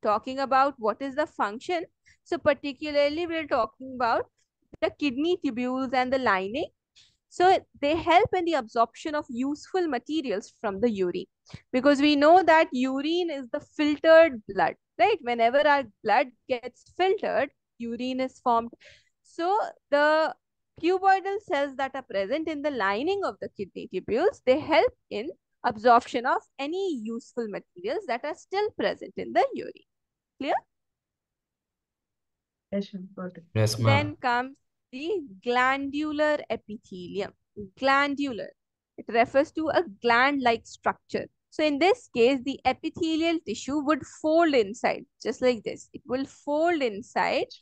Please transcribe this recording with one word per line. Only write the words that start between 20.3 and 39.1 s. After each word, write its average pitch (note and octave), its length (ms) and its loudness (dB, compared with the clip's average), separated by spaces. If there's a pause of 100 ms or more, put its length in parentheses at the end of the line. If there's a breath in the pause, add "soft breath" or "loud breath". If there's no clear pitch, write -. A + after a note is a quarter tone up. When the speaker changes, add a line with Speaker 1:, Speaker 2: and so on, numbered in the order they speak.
Speaker 1:
cuboidal F#4+ 600 2
cells C#4+ 360 -4
that C4+ 180 -6
are C4+ 80 -8
present A3+ 460 -4
in D4+ 140 -6
the D4+ 80 -2
lining C4+ 540 -2
of B3 160 -6
the G3+ 80 -10
kidney - 440 -12
tubules, C4+ 540 -2
they C4 140 4
help D#4+ 320 2 (180)
in A3+ 200 -8 (340)
absorption A#3 640 2
of E4 160 0 (160)
any D#4+ 440 -4
useful A3+ 460 -8
materials G3+ 580 -8
that A#3+ 180 -6
are D4+ 120 -8
still G#4 420 -4
present - 380 -4
in G3+ 160 -10
the E4 200 4
urine. - 200 -10 (680)
Clear? C#4 160 -4 (2250)
Speaker 2:
Yes, G3 220 -6
ma'am. F#3 220 -12
Got F#3 220 -12
it. - 60 -20 (100)
Speaker 3:
Yes, A2 240 0
ma'am. - 80 0
Speaker 1:
Then D4 300 2
comes B3+ 400 -4 (360)
the D#4+ 300 -6 (200)
glandular C#4 960 0 (120)
epithelium. F#3+ 840 -10 (460)
Glandular. C#4 720 0 (480)
It - 100 -16
refers B3 440 2